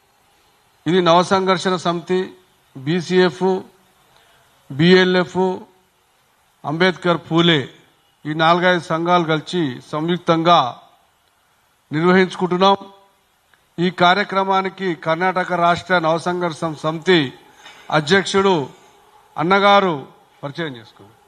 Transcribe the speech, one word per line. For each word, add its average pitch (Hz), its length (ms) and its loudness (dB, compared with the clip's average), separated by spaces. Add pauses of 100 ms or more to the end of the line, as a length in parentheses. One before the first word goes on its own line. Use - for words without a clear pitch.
(880)
ఇది 185 140 0
నవసంఘర్షణ 185 760 2
సమితి, 175 580 -4 (440)
బీసీఎఫ్, 180 840 0 (1120)
బీఎల్ఎఫ్, 180 840 2 (1080)
అంబేద్కర్ 170 520 0 (140)
పూలే, 165 420 2 (520)
ఈ 151 80 -6
నాలుగైదు 175 460 2
సంఘాలు 170 440 -2
కలిసి 156 580 -4 (100)
సంయుక్తంగా 165 880 0 (1120)
నిర్వహించుకుంటున్నాం. 180 840 2 (1000)
ఈ 180 100 0
కార్యక్రమానికి 190 1040 0
కర్ణాటక 175 580 -4
రాష్ట్ర 175 460 0
నవసంఘర్షణ 165 760 -4
సమితి 156 600 0 (580)
అధ్యక్షుడు 180 800 0 (680)
అన్నగారు 190 680 0 (360)
పరిచయం 143 320 -10
చేసుకోండి. 107 380 -20 (140)